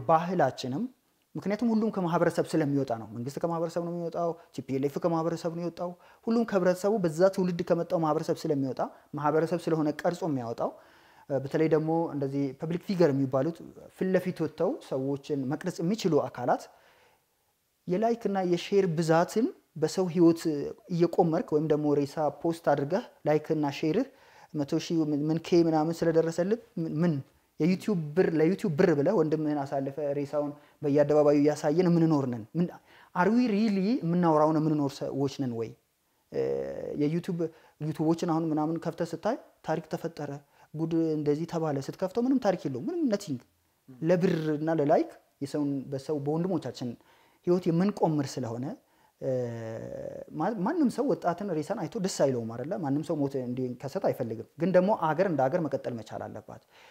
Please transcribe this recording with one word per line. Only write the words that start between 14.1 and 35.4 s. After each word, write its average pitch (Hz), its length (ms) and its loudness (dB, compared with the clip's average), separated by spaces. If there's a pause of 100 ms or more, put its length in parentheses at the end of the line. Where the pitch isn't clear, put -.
ወጥተው 165 320 -2 (140)
ሰዎችን 139 640 -4
መቅረጽ 151 300 -4
የሚችሉ 185 440 0
አካላት 127 420 -2 (1200)
የላይክ 220 360 0
እና 202 200 0
የሼር 185 460 2
ብዛትን 170 580 2 (280)
በሰው 156 320 0
ህይወት 165 340 6 (480)
እየቆመርክ 170 600 2
ወይም 156 180 2
ደግሞ 151 260 2
ሬሳ 143 220 0 (200)
ፖስት 165 320 -4
አድርገህ 147 360 2 (200)
ላይክ 151 260 2
እና 156 220 0
ሼርህ 170 360 0 (460)
መቶ 151 240 -4
ሺህ 165 240 -2
ምን፣ 151 220 0
ምን 156 160 0
ኬ 175 220 2
ምናምን 160 340 2
ስለደረሰልህ 170 640 2 (180)
ምን፣ 160 180 -4
ምን 165 180 2 (460)
የዩቲዩብ 185 400 2 (120)
ብር፣ 175 220 2
ለዩቲዩብ 170 400 2
ብር 180 180 4
ብለህ 147 240 2
ወንድምህን 156 440 0
አሳልፈህ 139 520 -4
ሬሳውን 143 380 -4 (280)
በየአደባባዩ 147 600 6
እያሳየን 147 500 4
የምንኖር 160 400 4
ነን? 120 240 -6
ምን 170 140 0 (500)
are 180 140 4
we 240 180 4
really 202 500 2
የምናወራውን 160 600 4
የምንኖር 151 360 2
ሰዎች 139 420 -4
ነን 127 180 -4